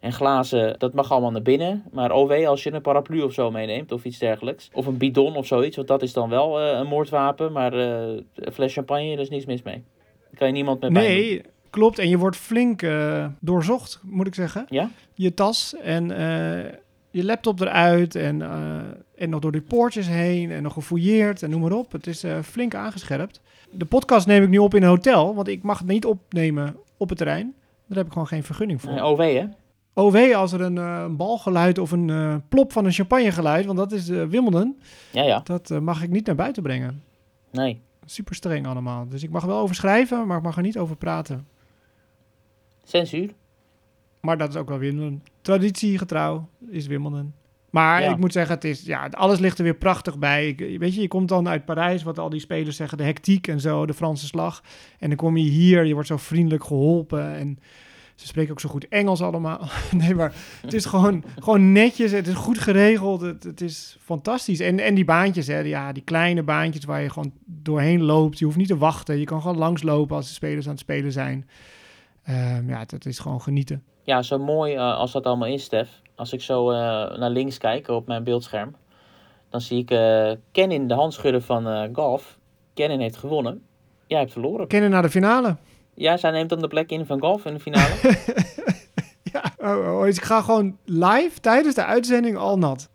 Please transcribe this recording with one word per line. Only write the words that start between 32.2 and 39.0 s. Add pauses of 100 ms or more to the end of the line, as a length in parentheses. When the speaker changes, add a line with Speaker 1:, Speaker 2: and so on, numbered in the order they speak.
Speaker 2:
plop
van
een
champagnegeluid,
want
dat
is,
eh,
Wimbledon. (320)
Speaker 1:
Ja,
ja.
Speaker 2:
Dat,
eh,
mag
ik
niet
naar
buiten
brengen. (500)
Speaker 1:
Nee. (240)
Speaker 2:
Super
streng
allemaal.